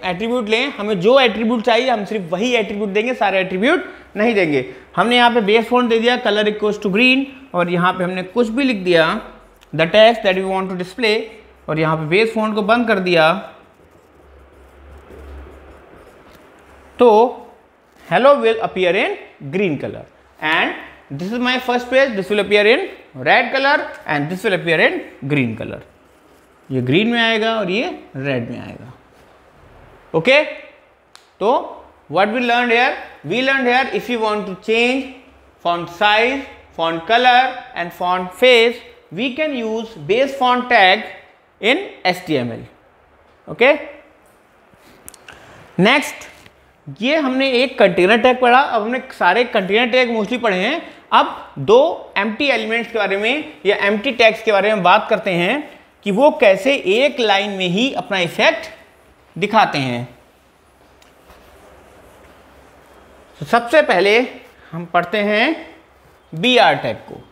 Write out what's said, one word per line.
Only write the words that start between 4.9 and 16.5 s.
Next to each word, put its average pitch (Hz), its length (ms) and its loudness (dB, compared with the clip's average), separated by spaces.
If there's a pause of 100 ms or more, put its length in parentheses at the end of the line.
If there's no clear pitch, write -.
हमने 220 200 2
यहाँ 240 180 6
पे 233 80 2
बेस 214 280 2
फॉन्ट 247 200 2
दे 226 100 2
दिया 233 240 2
color 214 280 0
equals 208 320 -4
to 202 100 -2
green 254 320 2 (280)
और 175 160 -2
यहाँ 175 240 0
पे 185 100 -4
हमने 185 200 -4
कुछ 226 260 -2
भी 240 140 -2
लिख 254 200 0
दिया 165 260 4 (640)
the 160 220 0
text 226 300 6
that 185 140 0
we 190 120 -4
want 190 200 -4
to 185 120 -8
display 220 340 -2 (520)
और 156 100 -2
यहाँ 160 180 0
पे 160 120 -6
बेस 220 240 0
फॉन्ट 214 220 -2
को 220 80 -2
बंद 226 240 0
कर 214 120 0
दिया, 170 340 2 (3750)